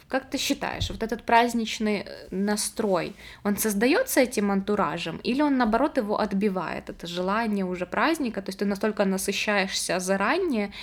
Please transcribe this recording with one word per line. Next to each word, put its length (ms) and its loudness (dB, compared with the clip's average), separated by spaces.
как 220 -4
ты 80 -4
считаешь, 520 -4
вот 120 -6
этот 220 -4
праздничный, 840 2
э, 240 -14
настрой, 840 0
он 120 0
создается 640 2
этим 300 2
антуражем 760 0
или 180 0
он, 160 4
наоборот, 400 2
его 220 0
отбивает, 680 -2
это 160 -12
желание 580 -2
уже 220 -4
праздника? 560 0
То 80 -8
есть 100 -8
ты 40 0
настолько 400 0
насыщаешься 960 0
заранее 720 0